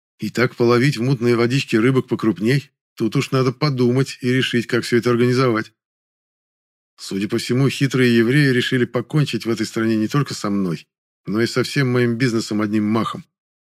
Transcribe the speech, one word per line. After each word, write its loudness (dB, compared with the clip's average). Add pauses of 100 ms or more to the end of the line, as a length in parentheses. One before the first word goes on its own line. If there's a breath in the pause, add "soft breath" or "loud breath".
(180)
и -8
так -2
половить 2
в -4
мутной 0
водичке 0
рыбок 2
покрупней – -2 (240)
тут -2
уж -2
надо 0
подумать 0
и -2
решить, -2
как -2
всё 0
это 2
организовать. 0 (1300)
Судя -6
по -2
всему, 0
хитрые 2
евреи 4
решили 0
покончить -2
в 0
этой -2
стране 0
не 0
только -2
со -4
мной, -2 (360)
но -2
и 2
со -2
всем -2
моим 2
бизнесом -2
одним 0
махом. -2 (480)